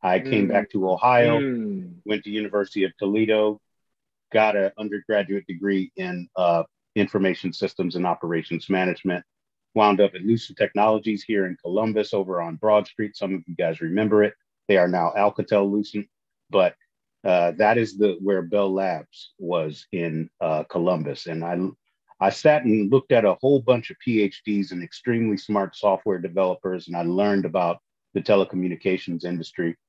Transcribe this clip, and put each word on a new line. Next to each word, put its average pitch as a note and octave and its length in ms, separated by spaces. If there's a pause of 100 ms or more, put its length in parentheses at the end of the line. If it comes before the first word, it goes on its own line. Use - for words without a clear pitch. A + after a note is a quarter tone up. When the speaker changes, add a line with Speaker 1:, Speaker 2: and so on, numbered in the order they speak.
Speaker 1:
I F#2 180
came A2+ 260
Speaker 2:
Mm. F2 60
Speaker 1:
back G2+ 180
to F#2+ 200
Ohio, A#2+ 500
Speaker 2:
Mm. G#2 540 (100)
Speaker 1:
went G#2 200
to G#2 60
University G#2 540
of F#2+ 140
Toledo, G#2+ 600 (720)
got G#2+ 240
an G2 240
undergraduate G2+ 680
degree F#2+ 500
in, F2+ 400
uh, F2 280 (300)
information F#2+ 580
systems F2 440
and F2 100
operations E2 600
management, F2+ 560 (500)
wound G#2 260
up G2 140
at F2+ 60
Lucent A2 380
Technologies G#2+ 680
here G2+ 220
in F2 100
Columbus G#2+ 560
over F#2+ 280
on E2+ 160
Broad G#2+ 300
Street. G#2 300
Some F#2+ 180
of F2+ 120
you E2+ 100
guys E2 240
remember G#2 420
it. G#2 120 (340)
They G2+ 80
are F2+ 100
now F2 300
Alcatel-Lucent, G2+ 880 (440)
but, F#2 240 (500)
uh, F2 280
that G#2+ 260
is A2 180
the, G2 240
where F#2+ 220
Bell G2 300
Labs F#2+ 680
was E2+ 540
in, E2 360 (120)
uh, D#2+ 240
Columbus. E2+ 600
And D#2+ 160
I, F2 160 (640)
I G2 100
sat D3+ 340
and G#2+ 280
looked C3+ 200
at A#2 120
a F#2+ 100
whole C3+ 260
bunch A#2+ 300
of B2+ 80
P A2+ 240
H G2 220
Ds G2+ 280
and F2+ 100
extremely A2+ 540
smart G2 400
software G2 420
developers, F#2 680
and E2+ 100
I E2+ 60
learned G2 420
about F2 340 (360)
the G2 80
telecommunications F#2 1000
industry. E2+ 520 (120)